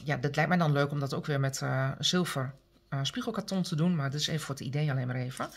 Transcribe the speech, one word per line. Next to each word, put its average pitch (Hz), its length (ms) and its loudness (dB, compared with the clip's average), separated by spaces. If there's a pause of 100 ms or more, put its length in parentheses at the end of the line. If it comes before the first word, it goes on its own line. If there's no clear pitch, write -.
ja, 143 120 0
dit 131 200 -2
lijkt 151 140 4
mij 175 80 6
dan 156 140 4
leuk 143 180 4
om 147 100 -2
dat 139 140 -4
ook 135 120 -4
weer 143 140 0
met, 135 220 -2
eh, 135 360 0
zilver, 147 560 0 (340)
eh, 139 140 -4
spiegelkarton 208 600 -2
te 170 140 -2
doen. 170 200 4
Maar 139 140 0
dit 147 100 -4
is 151 60 0
even 156 140 -2
voor 139 140 -6
het - 100 -8
idee 147 260 0
alleen 131 160 0
maar 123 100 -2
even. 127 400 -4